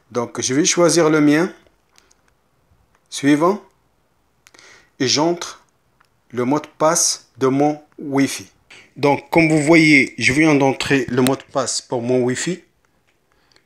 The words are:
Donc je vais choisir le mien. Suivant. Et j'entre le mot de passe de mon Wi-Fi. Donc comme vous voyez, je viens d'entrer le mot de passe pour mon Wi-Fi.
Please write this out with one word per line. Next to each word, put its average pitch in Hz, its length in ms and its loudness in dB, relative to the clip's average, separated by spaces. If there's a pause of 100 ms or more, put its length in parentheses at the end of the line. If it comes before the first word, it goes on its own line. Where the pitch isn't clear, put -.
(120)
Donc 120 280 -6
je 117 140 -4
vais 156 100 0
choisir 165 460 2
le 156 100 2
mien. 147 320 2 (1600)
Suivant. 151 500 0 (1400)
Et 131 80 0
j'entre 160 560 -4 (680)
le 120 140 -4
mot 143 160 -2
de 147 80 -20 (100)
passe - 480 0 (120)
de 131 100 0
mon 147 340 0 (160)
Wi-Fi. 139 480 -4 (500)
Donc 143 340 -2
comme 165 180 2
vous 156 160 2
voyez, 151 520 4
je 123 160 -2
viens 156 220 2
d'entrer 135 540 0
le 127 140 0
mot 131 120 0
de - 80 -10 (100)
passe 127 280 -4
pour 123 220 -8
mon 127 200 0
Wi-Fi. 127 400 -6 (1040)